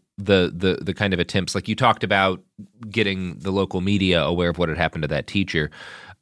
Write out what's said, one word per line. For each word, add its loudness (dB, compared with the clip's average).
the, 4
the, 0
the -4
kind 0
of -2
attempts, -2
like, -4
you -2
talked 2
about 2
getting -2
the -6
local 0
media 2
aware 0
of -2
what 0
had -2
happened 0
to -2
that -2
teacher. -2